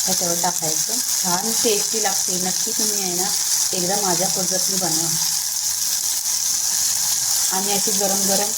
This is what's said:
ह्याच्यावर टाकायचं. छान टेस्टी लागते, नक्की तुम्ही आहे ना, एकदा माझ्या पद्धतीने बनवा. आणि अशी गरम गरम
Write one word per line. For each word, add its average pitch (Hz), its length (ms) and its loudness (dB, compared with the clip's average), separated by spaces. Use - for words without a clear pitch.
ह्याच्यावर 180 380 0
टाकायचं. 165 520 0
छान 185 280 0
टेस्टी 220 400 2
लागते, 190 320 0
नक्की 185 260 -2
तुम्ही 214 320 0
आहे 180 120 0
ना, 180 120 0
एकदा 185 300 0
माझ्या 180 240 2
पद्धतीने 185 520 0
बनवा. 165 300 0
आणि 202 140 0
अशी 202 280 2
गरम 196 300 2
गरम 202 280 2